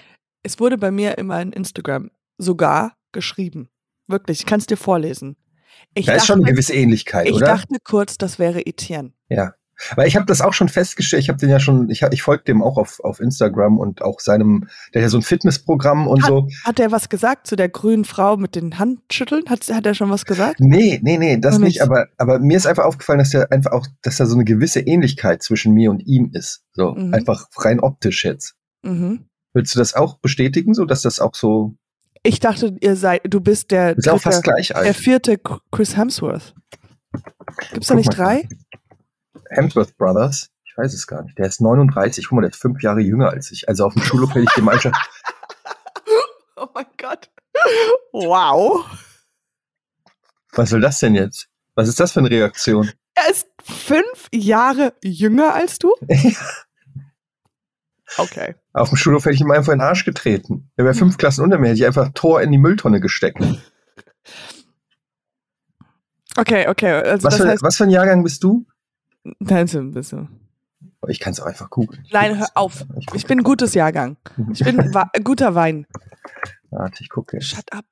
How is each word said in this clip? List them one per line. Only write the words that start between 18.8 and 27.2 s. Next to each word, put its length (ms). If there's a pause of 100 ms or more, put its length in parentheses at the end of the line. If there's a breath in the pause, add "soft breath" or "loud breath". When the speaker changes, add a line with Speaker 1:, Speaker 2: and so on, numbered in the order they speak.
Speaker 1:
Hat, 180
hat 160
er 100
schon 140
was 160
gesagt? 360
Speaker 2:
Nee, 420
nee, 160
nee, 200
das 160
Speaker 1:
Noch 120
Speaker 2:
nicht, 80
Speaker 1:
nicht. 80
Speaker 2:
aber, 240 (100)
aber 220
mir 180
ist 100
einfach 180
aufgefallen, 340
dass 120
der 220
einfach 200
auch, 140 (140)
dass 160
da 80
so 120
eine 80
gewisse 360
Ähnlichkeit 640
zwischen 320
mir 160
und 160
ihm 260
ist. 300 (100)
So, 220
Speaker 1:
Mhm. 180
Speaker 2:
einfach 340 (100)